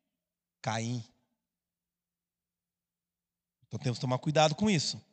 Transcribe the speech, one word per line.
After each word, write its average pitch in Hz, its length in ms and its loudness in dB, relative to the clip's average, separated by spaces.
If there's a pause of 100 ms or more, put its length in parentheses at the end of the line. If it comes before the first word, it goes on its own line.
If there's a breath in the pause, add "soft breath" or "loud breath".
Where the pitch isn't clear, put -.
(640)
Caim. 113 420 -2 (2500)
Então - 140 -10
temos 123 180 -4
que - 40 -10
tomar 127 160 0
cuidado 151 360 4
com 214 160 2
isso. 143 320 0 (100)